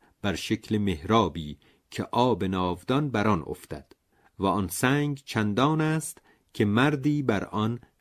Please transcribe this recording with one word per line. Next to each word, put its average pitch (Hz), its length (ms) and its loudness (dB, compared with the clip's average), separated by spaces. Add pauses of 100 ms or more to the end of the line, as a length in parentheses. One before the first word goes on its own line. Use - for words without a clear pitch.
(220)
بر 98 120 0
شکل 110 440 -2
محرابی 87 800 0 (320)
که - 220 -6
آب 120 320 2
ناودان 95 680 -2
بر 110 180 2
آن 90 180 2
افتد - 460 -12 (460)
و 92 80 0
آن 95 220 0
سنگ 143 560 0
چندان 123 560 0
است 156 380 -2 (340)
که - 120 2
مردی 139 580 2
بر 104 220 0
آن 110 340 -2 (220)